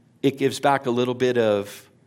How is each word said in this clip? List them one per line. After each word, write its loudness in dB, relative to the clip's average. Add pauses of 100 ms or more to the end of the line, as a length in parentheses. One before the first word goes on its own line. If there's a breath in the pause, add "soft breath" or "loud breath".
(220)
It 0
gives -2
back 0
a -2
little 0
bit 0
of 0 (160)